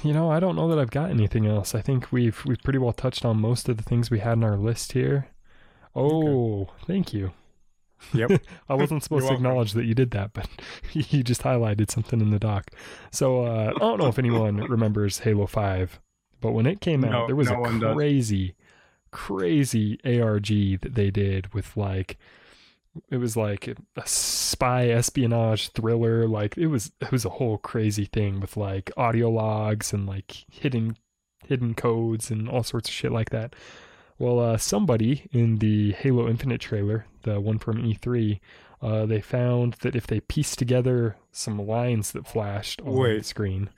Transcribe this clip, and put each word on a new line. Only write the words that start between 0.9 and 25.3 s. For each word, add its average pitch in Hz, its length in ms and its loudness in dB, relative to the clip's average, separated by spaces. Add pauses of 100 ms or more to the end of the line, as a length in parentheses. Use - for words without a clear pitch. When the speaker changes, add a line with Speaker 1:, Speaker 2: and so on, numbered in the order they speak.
Speaker 1:
anything 110 340 2
else. 107 300 0
I 107 60 -2
think 131 300 -2
we've, 120 340 0
we've 131 180 -2
pretty 135 160 0
well 120 140 0
touched - 320 -4
on 110 140 4
most 117 300 0
of 113 80 0
the 110 60 -8
things 120 260 0
we 113 100 2
had 117 200 0
in 113 40 2
our 104 140 2
list 113 360 -2
here. 135 340 0 (680)
Speaker 2:
Okay. 151 320 2
Speaker 1:
Oh, 113 400 0 (160)
thank 185 280 -2
you. 95 180 -4 (840)
Speaker 2:
Yep. 131 300 4 (120)
Speaker 1:
<laughs> - 140 -20
I 131 60 0
wasn't 143 260 0
supposed 139 220 0
Speaker 2:
You're 135 60 0
Speaker 1:
to 135 40 4
Speaker 2:
welcome. 127 140 0
Speaker 1:
acknowledge 120 260 0
that 117 120 0
you 113 100 2
did 127 160 2
that, 101 220 -4
but - 140 -8 (240)
<laughs> - 220 -12
you 147 300 0
just 120 180 0
highlighted 110 480 2
something 113 320 0
in 107 80 4
the 104 100 4
doc. 104 300 -2 (420)
So, 127 320 2
uh, 113 320 0
I - 40 -4
don't 220 200 2
know 151 80 4
if 117 120 2
anyone 113 380 2
Speaker 2:
<laughs> 104 120 -4
Speaker 1:
remembers 107 500 0
Halo 101 280 2
five, 95 520 -2 (400)
but 110 120 -2
when 110 160 2
it 196 140 -2
came 147 220 2
out, 110 80 2
Speaker 2:
No, 120 160 0
Speaker 1:
there 131 80 0
was 135 140 2
Speaker 2:
no 123 60 2
Speaker 1:
a 123 60 -2
Speaker 2:
one 117 180 0
does. 110 160 2
Speaker 1:
crazy, 117 600 0 (560)
crazy 143 960 0
A 120 160 2
R 107 180 2
G 101 360 2
that - 180 -6
they 101 160 2
did 98 460 0
with, - 200 -6
like, 98 420 -4 (920)
it 131 80 -2
was, 117 180 -2
like, 104 320 -2
a - 400 -12
spy - 840 0
espionage 117 840 2